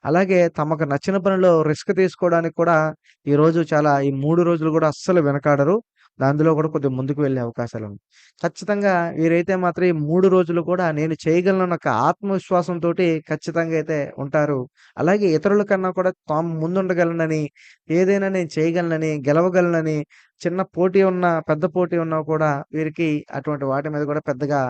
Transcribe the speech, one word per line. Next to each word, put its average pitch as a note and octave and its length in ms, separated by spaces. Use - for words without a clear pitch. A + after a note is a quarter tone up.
అలాగే F3+ 360
తమకు D#3 340
నచ్చిన D3 340
పనిలో F#3 340
రిస్క్ D3+ 320
తీసుకోవడానికి E3+ 600
కూడా E3+ 220
ఈ C#3+ 100
రోజు D#3+ 280
చాలా, D3+ 360
ఈ C#3 160
మూడు D#3 260
రోజులు E3 300
కూడా D#3 160
అస్సలు F3 340
వెనకాడరు. C#3+ 540
అందులో D3 340
కూడా D#3 160
కొద్దిగా C#3+ 240
ముందుకు C3+ 280
వెళ్ళే C3+ 200
అవకాశాలు A#2 440
ఉన్నాయి. G2+ 160
ఖచ్చితంగా G3+ 520
వీరైతే E3+ 440
మాత్రం F3+ 300
ఈ F3+ 140
మూడు E3 280
రోజులు F3 340
కూడా F3 300
నేను D#3 280
చేయగలను F3+ 440
అన్న F3 120
ఒక D3+ 140
ఆత్మవిశ్వాసంతోటి F3 1040
ఖచ్చితంగా E3 540
అయితే D#3 220
ఉంటారు. C#3+ 420
అలాగే F#3+ 360
ఇతరుల G3+ 300
కన్నా F#3+ 280
కూడా F#3 200
తాము D#3+ 320
ముందుండగలనని, E3+ 840
ఏదైనా F#3+ 400
నేను F#3 240
చేయగలనని, D#3+ 580
గెలవగలనని, E3 760
చిన్న F3+ 200
పోటీ F#3 320
ఉన్నా, F3+ 360
పెద్ద D#3 260
పోటీ F3 320
ఉన్నా D#3+ 240
కూడా D#3 300
వీరికి D#3 360
అటువంటి C#3 320
వాటి C#3+ 240
మీద D3+ 160
కూడా D3 200
పెద్దగా C#3+ 440